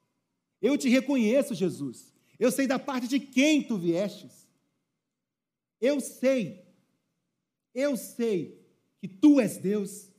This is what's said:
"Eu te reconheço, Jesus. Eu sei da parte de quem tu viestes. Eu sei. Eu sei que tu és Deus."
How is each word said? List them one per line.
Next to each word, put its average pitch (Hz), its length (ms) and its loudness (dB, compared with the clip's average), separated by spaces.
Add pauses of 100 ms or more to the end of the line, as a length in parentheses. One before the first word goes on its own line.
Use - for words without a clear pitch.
(600)
"Eu 269 160 2
te 277 140 0
reconheço, 262 640 2
Jesus. 139 600 -6 (240)
Eu 254 140 2
sei 269 140 -2
da 254 120 -2
parte 254 300 -6
de 269 100 0
quem 294 440 2
tu 220 160 -4
viestes. 170 680 -6 (1300)
Eu 277 180 0
sei. 247 640 -4 (1120)
Eu 269 240 -2
sei 202 680 -6 (360)
que 196 100 -12
tu 285 320 6
és 180 160 0
Deus." 208 600 -6